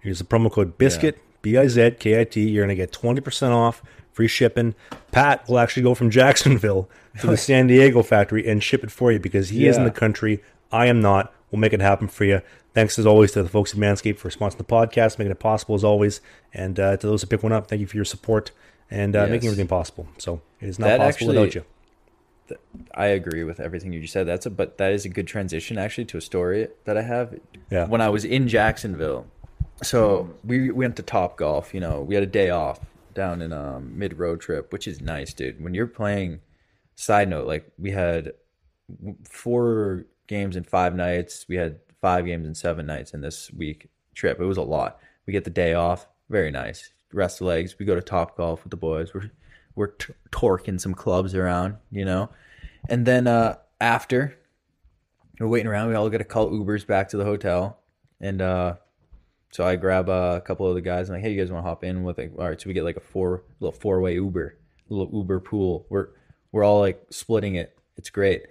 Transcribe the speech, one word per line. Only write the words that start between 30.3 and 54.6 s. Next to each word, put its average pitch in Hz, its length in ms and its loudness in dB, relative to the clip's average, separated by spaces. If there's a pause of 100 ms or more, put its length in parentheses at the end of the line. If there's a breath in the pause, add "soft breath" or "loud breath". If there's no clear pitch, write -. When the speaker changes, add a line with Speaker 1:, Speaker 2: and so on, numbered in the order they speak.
Speaker 2:
we, 123 160 0
we 131 100 -2
went 123 240 -2
to 104 80 -12
Top 92 320 -2
Golf, 76 380 -4
you 95 80 -6
know, 78 200 -4
we 87 140 -4
had 101 80 2
a 98 40 -4
day 95 240 2
off 78 280 -4 (340)
down 90 280 -6
in, 82 100 -8
um, 69 480 -12
mid 90 180 -6
road 85 220 -4
trip, 76 320 -8
which - 160 -10
is 73 140 -12
nice, 73 320 -8
dude. 64 280 -10
When 87 120 -8
you're 113 140 -2
playing, 101 520 -6 (560)
side 104 320 2
note, 73 200 -4
like, 76 300 -6
we 98 140 -8
had 85 400 -2 (580)
w-, - 280 -14 (120)
four 113 760 -2 (220)
games 101 280 -4
in 90 80 -8
five 90 320 0
nights. 87 540 -4
We 90 80 -4
had 82 220 -6 (200)
five 90 260 0
games 82 220 -6
in 80 80 -10
seven 80 320 -6
nights 69 260 -12
in 76 80 -12
this - 320 -14
week 76 360 -12 (260)
trip. - 240 -2
It 90 60 -2
was 95 120 -2
a 85 60 -4
lot. 69 340 -4 (300 soft breath)
We 98 60 -10
get 98 100 -2
the 90 80 -10
day 85 220 0
off. 87 340 -2 (220)
Very 92 200 0
nice. 64 400 -10 (240)
Rest 90 260 -4
the 92 60 -6
legs. 87 320 -2
We 101 80 -10
go 107 100 0
to 90 60 -4
Top 85 360 -4
Golf 85 260 -6
with 85 80 -16
the 87 60 -12
boys. 80 360 -6
We're, 98 160 -12 (460 soft breath)
we're 104 120 -2
t-, - 260 -14 (180)
torquing 95 500 -2
some 92 140 -6
clubs 95 400 -2
around, 92 400 -2 (160)
you 101 140 -6
know? 95 240 -2 (600 soft breath)
And 120 160 0
then, 123 220 4
uh, 113 300 2 (240)
after, 123 560 -2 (1040)